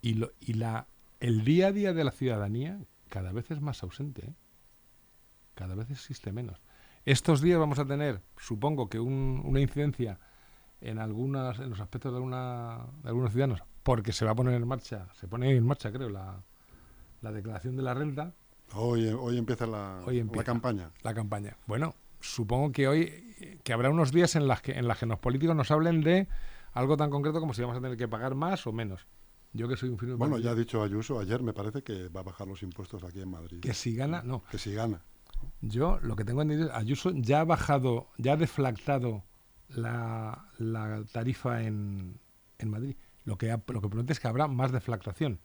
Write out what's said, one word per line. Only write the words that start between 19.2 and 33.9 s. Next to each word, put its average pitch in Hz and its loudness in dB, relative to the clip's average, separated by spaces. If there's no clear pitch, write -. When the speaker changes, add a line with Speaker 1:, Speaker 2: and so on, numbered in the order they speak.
Speaker 2:
empieza 117 0
la, 101 -6
Speaker 1:
Hoy 123 0
empieza 113 -2
Speaker 2:
la 113 0
campaña. 113 -2
Speaker 1:
la 113 -4
campaña. 104 -4
Bueno, 135 -2
supongo 123 0
que 135 2
hoy, 160 -2
que 123 -2
habrá 123 4
unos 151 6
días 165 6
en 147 4
las 123 4
que, 135 -4
en 123 0
las 117 0
que 117 -2
los 110 -2
políticos 143 2
nos 147 2
hablen 160 6
de 180 6
algo 131 4
tan 147 2
concreto 143 0
como 156 -2
si 110 -2
vamos 120 -2
a 127 -4
tener 127 -4
que 117 -2
pagar 117 -2
más 170 -2
o 113 -4
menos. 107 -6
Yo 117 -4
que 127 0
soy 127 -4
un 120 -4
firme 123 -6
Speaker 2:
Bueno, 131 2
Speaker 1:
partidario. 117 2
Speaker 2:
ya - -
ha 117 2
dicho 113 0
Ayuso 107 0
ayer, 107 0
me 110 -2
parece 107 -6
que 92 -8
va 87 -10
a 92 -10
bajar 92 -10
los 95 -10
impuestos 92 -10
aquí 87 -12
en 95 -8
Madrid. 85 -12
Speaker 1:
Que 113 -2
si 117 -4